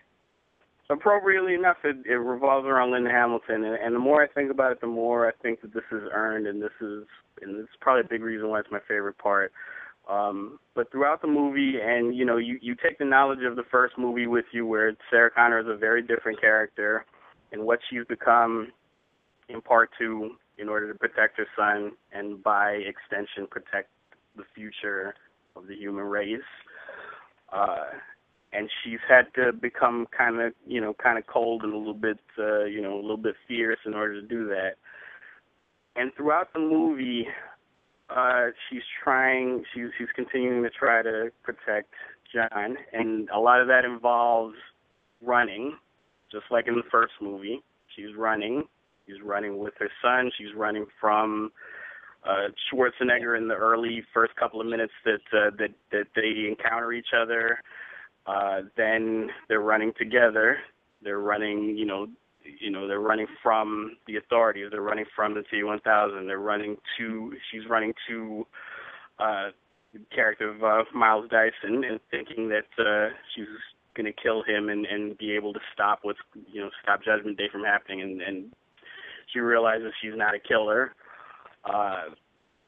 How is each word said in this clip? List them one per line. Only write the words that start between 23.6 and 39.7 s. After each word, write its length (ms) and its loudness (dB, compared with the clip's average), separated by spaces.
the 80 -16
future 640 -8
of 120 -20
the 80 -14
human 300 -8
race. 340 -4
Uh, 340 -2
and 160 -4
she's 240 -8
had 280 8
to 180 2
become 520 0
kinda, 340 2
you 140 -4
know, 120 -4
kinda 300 2
cold 400 -2
and 100 -4
a 40 -4
little 160 -6
bit, 260 -4
uh, 280 0
you 160 -6
know, 140 -4
a 60 -6
little 160 -4
bit 180 -4
fierce 380 -2
in 80 -6
order 280 -4
to 60 -18
do 200 -4
that. 280 -2
And 180 -2
throughout 380 0
the 60 -4
movie, 680 0
uh, 380 2
she's 140 -8
trying, 680 2